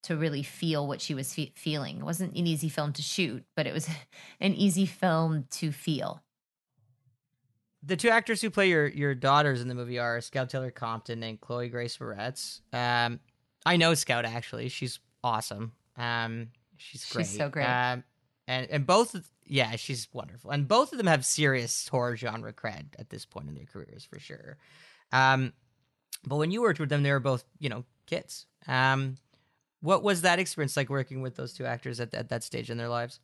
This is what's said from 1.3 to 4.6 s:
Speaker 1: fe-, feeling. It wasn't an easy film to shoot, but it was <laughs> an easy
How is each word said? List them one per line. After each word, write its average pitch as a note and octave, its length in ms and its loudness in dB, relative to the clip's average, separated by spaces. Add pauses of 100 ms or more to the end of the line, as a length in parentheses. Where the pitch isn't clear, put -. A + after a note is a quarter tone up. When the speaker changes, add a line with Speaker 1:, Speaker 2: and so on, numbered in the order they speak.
Speaker 1:
fe-, - 220 -6
feeling. D3+ 420 -4
It - 60 -8
wasn't F3 320 -4
an F3 100 0
easy D#3+ 220 0
film D3 260 -2
to - 80 -8
shoot, C3 420 -2 (120)
but D#3 100 0
it - 80 -6
was - 140 -4 (260)
<laughs> - 260 -18
an F#3+ 140 4
easy G3 320 4